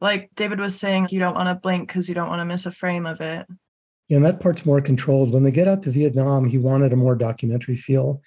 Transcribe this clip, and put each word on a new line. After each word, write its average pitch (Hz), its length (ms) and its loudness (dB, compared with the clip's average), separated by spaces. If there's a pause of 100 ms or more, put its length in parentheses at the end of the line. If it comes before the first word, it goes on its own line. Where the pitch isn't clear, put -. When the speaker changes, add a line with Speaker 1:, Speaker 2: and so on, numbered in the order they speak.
Speaker 1:
like 196 340 -2
David 208 240 -4
was 196 200 -6
saying, 190 320 0
you 190 80 -2
don't 180 160 0
wanna 180 200 -2
blink 180 340 -4
'cause 180 200 -4
you 175 60 -6
don't 170 140 -4
wanna 170 160 -4
miss 180 200 -6
a 170 60 -6
frame 175 340 -4
of 160 160 -10
it. 160 240 -8 (640)
Speaker 2:
Yeah, 147 80 4
and 143 80 6
that 175 160 2
part's 170 240 0
more 143 160 4
controlled. 135 500 2
When 131 120 4
they 135 80 4
get 170 160 2
out 196 160 2
to 151 80 -2
Vietnam, 135 560 2
he 131 100 2
wanted 131 340 2
a 123 60 2
more 127 180 4
documentary 120 600 -2
feel. 135 500 0